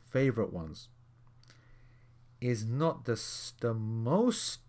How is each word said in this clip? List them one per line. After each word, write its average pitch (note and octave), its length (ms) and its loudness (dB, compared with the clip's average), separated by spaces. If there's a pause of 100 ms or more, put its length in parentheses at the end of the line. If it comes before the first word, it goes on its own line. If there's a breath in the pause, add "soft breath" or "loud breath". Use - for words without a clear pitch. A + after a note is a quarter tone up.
favorite C3 420 2
ones D#2+ 380 -10 (1500 soft breath)
is A#2+ 240 0
not C3+ 400 0
the B2 80 2
s-, - 460 -6
the A2+ 140 0
most A2+ 960 2